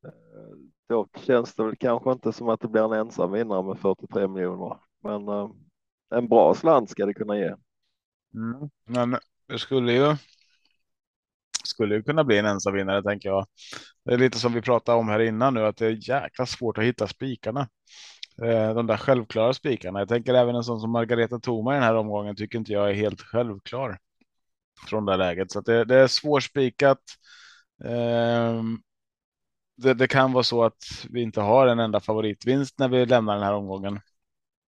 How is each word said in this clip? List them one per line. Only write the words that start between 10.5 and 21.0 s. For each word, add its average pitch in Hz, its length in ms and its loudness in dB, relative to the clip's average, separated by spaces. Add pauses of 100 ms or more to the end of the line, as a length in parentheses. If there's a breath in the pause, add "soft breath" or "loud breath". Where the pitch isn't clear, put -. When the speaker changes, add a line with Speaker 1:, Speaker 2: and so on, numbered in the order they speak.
Speaker 2:
skulle 104 300 -2
ju 107 80 -2
kunna 151 220 0
bli 110 140 4
en 107 80 2
ensam 98 280 -2
vinnare, 98 280 -2
tänker 101 260 -4
jag. 98 180 0 (580 loud breath)
Det 123 100 0
är 120 40 4
lite 123 200 2
som 120 140 0
vi 117 100 -4
pratade 120 360 2
om 113 100 0
här 107 120 2
innan 113 340 0
nu, 110 120 0
att 104 100 -2
det 113 100 -2
är 110 240 -4
jäkla 127 360 -4
svårt 113 320 -6
att 110 60 0
hitta 113 220 -2
spikarna. 127 640 -8 (760 loud breath)
Eh, 110 320 0
de 117 120 -2
där 110 100 0
självklara 120 580 0
spikarna. 98 440 -6
Jag 98 100 -4
tänker 117 260 0
även 120 220 4
en 117 80 -4
sån 117 160 -6
som 113 100 -6
Margareta 117 480 -2